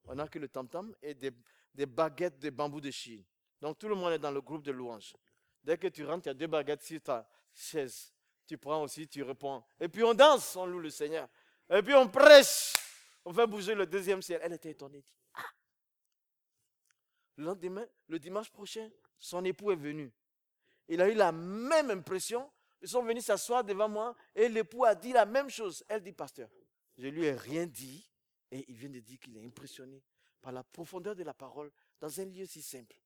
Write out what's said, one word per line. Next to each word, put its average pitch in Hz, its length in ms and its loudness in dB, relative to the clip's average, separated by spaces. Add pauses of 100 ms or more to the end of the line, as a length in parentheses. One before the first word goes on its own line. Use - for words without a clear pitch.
On 131 120 -14
n'a 151 100 -6
que 160 140 -14
le 139 80 -10
tam-tam 170 520 -12
et 147 140 -12
des, 131 180 -10 (400)
des 139 140 -4
baguettes 156 540 -2
de 147 100 -6
bambou 147 300 -6
de 143 100 -8
Chine. 110 340 -16 (360)
Donc 151 180 -8
tout 214 80 -12
le 214 80 -2
monde 180 180 0
est 160 60 0
dans 147 140 -4
le 139 80 -4
groupe 143 240 -12
de 143 80 -6
louanges. 120 420 -12 (480)
Dès 160 160 -2
que 190 80 -6
tu 151 180 -6
rentres, 165 220 -6
il 147 40 -4
y - 0 -
a 135 40 -6
deux 156 140 -6
baguettes 147 340 -2
sur 160 180 -14
ta 120 280 -6 (260)
chaise. - 580 -8 (360)
Tu 151 100 -12
prends 151 240 -4
aussi, 151 240 -10
tu 143 160 -12
réponds. 135 400 -10 (160)
Et 170 100 -4
puis 202 140 -2
on 233 100 6
danse, 254 440 8
on 185 100 -4
loue 180 140 -6
le 156 100 -8
Seigneur. 151 380 -6 (420)
Et 196 120 6
puis 269 120 2
on 262 140 10
prêche. 277 680 10 (500)
On 180 80 -12
fait 226 140 4
bouger 208 300 -4
le 190 100 0
deuxième 190 340 -2
ciel. 170 220 -6
Elle 170 120 -6
était 156 180 -14
étonnée. 143 260 -18
Elle 139 60 -20
dit, « - 100 -20 (200)
Ah ! » - 160 -12 (1900)
Le 143 80 -14
lendemain, 185 420 -10 (220)
le 160 100 -8
dimanche 190 320 -10
prochain, 220 400 -16 (300)
son 180 240 -8
époux 202 260 -2
est 185 60 2
venu. 147 360 -10 (760)
Il 170 120 -2
a 190 80 6
eu 226 60 0
la 196 160 6
même 226 640 -2
impression. 196 580 -6 (300)
Ils 180 80 -16
sont 240 160 0
venus 233 200 -4
s'asseoir 233 380 0
devant 202 260 -2
moi 214 280 -6 (180)
et 226 140 4
l'époux 226 360 -2
a 214 120 6
dit 247 160 -10
la 233 120 8
même 262 240 0
chose. 208 380 -10
Elle 214 160 -6
dit, « 180 100 -16
Pasteur, 135 360 -14 (500)
je 127 80 -12
lui 156 200 -4
ai 143 60 2
rien 131 340 -6
dit 135 420 -18 (420)
et 131 180 -14
il 127 60 -20
vient 131 160 -18
de 127 80 -18
dire 120 200 -20
qu'il 120 200 -20
est 110 80 -20
impressionné 131 560 -20 (400)
par 131 100 -14
la 127 100 -12
profondeur 180 520 -12
de 180 80 -12
la 151 100 -10
parole 139 400 -16 (280)
dans 156 200 -10
un 190 40 -8
lieu 190 200 -14
si 160 160 -18
simple. » 123 460 -18